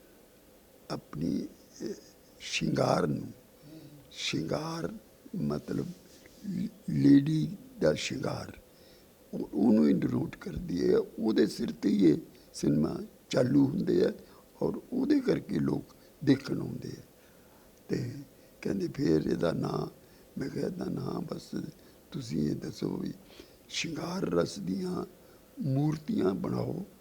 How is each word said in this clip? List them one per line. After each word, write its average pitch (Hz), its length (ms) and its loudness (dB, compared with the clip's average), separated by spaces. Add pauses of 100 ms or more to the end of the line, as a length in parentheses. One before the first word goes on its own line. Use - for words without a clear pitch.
(880)
اپنی، - 460 -4 (460)
اے، - 80 -6 (500)
شنگار - 640 2
نو۔" - 240 -2 (840)
شنگار - 760 -4 (500)
مطلب - 520 -2 (1000)
لیڈی 143 600 6 (360)
دا 76 120 6
شنگار، - 540 -4 (840)
او-، - 180 -6
اونوں 226 380 6
ہی - 40 6
ڈینوٹ - 440 0
کر - 200 -12
دی - 220 -4 (100)
ہے۔ - 60 6
او - 380 0
دے - 140 4
سر - 240 -4 (100)
تے - 80 2
یہ 87 260 6 (380)
سنیما - 420 2 (340)
چالو 139 360 4
ہوندے - 300 0
ہے - 160 4 (480)
اور - 160 0
او 247 300 -4
دے 294 160 4
کر 240 180 0
کے - 200 -4
لوگ - 220 0 (460)
دیکھن - 340 2
ہوندے - 280 -8
ہے۔ - 160 -12 (840)
تے - 100 -2 (640)
کہندے، 190 280 -4
"پھر 147 380 2
یہ - 80 2
دا - 180 2
نام" - 360 -2 (500)
ਮੈਂ 285 100 -4
ਕਿਹਾ, - 180 -4
"ਏਦਾਂ - 200 -6
ਨਾ, - 360 -4 (100)
ਬਸ - 180 -10 (600)
ਤੁਸੀਂ 131 380 -2
ਇਹ - 40 -2
ਦੱਸੋ - 420 -6
ਵੀ - 160 -6 (560)
ਸ਼ਿੰਗਾਰ 170 640 -4
ਰਸ 175 240 2
ਦੀਆਂ 185 460 -4 (580)
ਮੂਰਤੀਆਂ 156 720 0
ਬਣਾਓ 123 500 -4 (160)